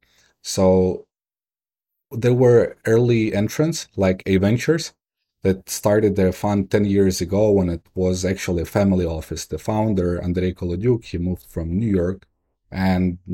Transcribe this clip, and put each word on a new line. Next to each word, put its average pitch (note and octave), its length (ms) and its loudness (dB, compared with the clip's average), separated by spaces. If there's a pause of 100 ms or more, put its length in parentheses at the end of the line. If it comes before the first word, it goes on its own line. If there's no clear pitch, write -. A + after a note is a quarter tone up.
(420)
So F#2 640 2 (1040)
there A#2+ 240 0
were A#2+ 500 4
early A2+ 500 2
entrants D3+ 640 -2
like F#2+ 300 0
A G2 120 2
Ventures A#2+ 540 0 (520)
that F#2+ 240 -2
started G#2 460 2
their F#2 180 2
fund G2+ 380 -2
ten G#2 140 2
years G2 360 2
ago G2 300 2
when F#2+ 180 2
it E2 140 -6 (120)
was F#2 300 -2
actually F#2 380 -4
a D#2+ 40 -6
family F#2+ 400 2
office. D#2+ 400 -8
The - 120 -10
founder, F#2+ 640 -2
Andrei F2+ 300 -2
Kolodiuk, G2 520 -4
he - 140 -8
moved F2+ 280 -6
from E2 320 -6
New A#2 100 -2
York F#2+ 380 -2 (440)
and F#2 480 0 (160)